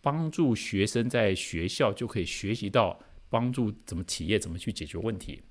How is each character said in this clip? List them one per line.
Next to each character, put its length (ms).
帮 300
助 240
学 320
生 200
在 280
学 320
校 260
就 140
可 120
以 60
学 300
习 120
到 300
帮 240
助 180
怎 100
么 100
企 200
业 140
怎 100
么 80
去 160
解 120
决 120
问 180
题。 360